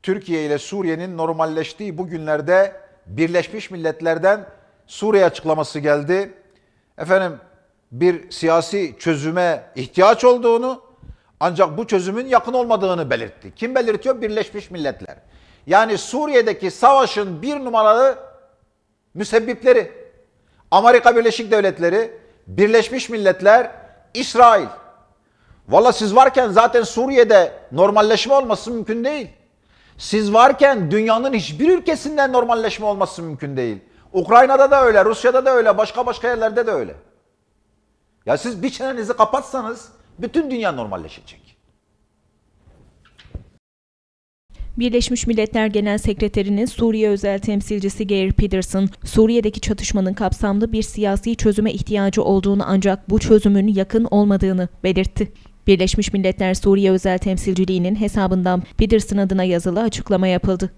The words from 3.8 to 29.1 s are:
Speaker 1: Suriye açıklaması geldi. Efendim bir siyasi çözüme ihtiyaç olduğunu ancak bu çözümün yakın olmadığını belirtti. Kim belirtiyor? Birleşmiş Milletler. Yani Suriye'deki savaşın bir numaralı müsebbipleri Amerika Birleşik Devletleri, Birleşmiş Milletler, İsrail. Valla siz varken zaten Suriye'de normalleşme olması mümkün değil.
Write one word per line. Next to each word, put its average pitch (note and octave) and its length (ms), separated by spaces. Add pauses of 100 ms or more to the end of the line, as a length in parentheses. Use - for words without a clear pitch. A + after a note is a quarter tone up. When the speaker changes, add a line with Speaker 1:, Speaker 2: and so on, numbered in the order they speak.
Speaker 1:
Suriye G3+ 380
açıklaması D#3 540
geldi. D3+ 540 (640)
Efendim E3+ 420 (520)
bir E3 400
siyasi E3 680
çözüme D#3+ 640 (120)
ihtiyaç F#3+ 480
olduğunu B3 580 (580)
ancak E3+ 380
bu A3+ 100
çözümün G#3 400
yakın B3 260
olmadığını F#3+ 560
belirtti. A2+ 460
Kim B3 200
belirtiyor? A#3+ 460
Birleşmiş G#3 500
Milletler. C#3 440 (520)
Yani G#3 300
Suriye'deki A#3+ 720
savaşın G#3 720
bir C#4+ 140
numaralı A#3+ 640 (960)
müsebbipleri A3 800 (800)
Amerika A#3+ 440
Birleşik A3+ 360
Devletleri, G3 600 (360)
Birleşmiş A3 640
Milletler, G#3 600 (420)
İsrail. A3+ 540 (1000)
Valla G#3 240
siz G#3 220
varken B3+ 340
zaten A#3 340
Suriye'de A3+ 680 (200)
normalleşme G#3+ 640
olması A#3 380
mümkün A#3 320
değil. C4+ 240 (680)